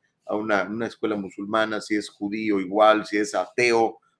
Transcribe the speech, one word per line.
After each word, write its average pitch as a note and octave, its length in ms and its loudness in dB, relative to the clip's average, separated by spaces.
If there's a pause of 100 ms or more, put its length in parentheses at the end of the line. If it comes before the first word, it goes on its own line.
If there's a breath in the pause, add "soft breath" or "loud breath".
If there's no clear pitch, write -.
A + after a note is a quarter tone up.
(260)
a G#2 100 -6
una, G#2+ 280 0
una G#2+ 240 -6
escuela G#2+ 280 -6
musulmana, G#2 640 -4
si G#2+ 160 -4
es G#2 140 -4
judío G#2 500 -4
igual, G#2+ 460 4
si G#2 120 -4
es G#2 180 -2
ateo, A2+ 640 0 (200)